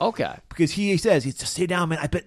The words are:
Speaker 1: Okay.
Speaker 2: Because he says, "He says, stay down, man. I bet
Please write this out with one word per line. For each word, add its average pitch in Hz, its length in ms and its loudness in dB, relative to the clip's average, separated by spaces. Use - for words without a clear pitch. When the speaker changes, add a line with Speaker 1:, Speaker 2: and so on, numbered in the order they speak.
Speaker 1:
Okay. 160 340 -2
Speaker 2:
Because 160 220 2
he 202 260 2
says, 185 260 4
"He 135 60 -4
says, - 180 -8
stay 180 180 -2
down, 175 220 0
man. 160 120 -2
I 147 80 -2
bet - 180 -4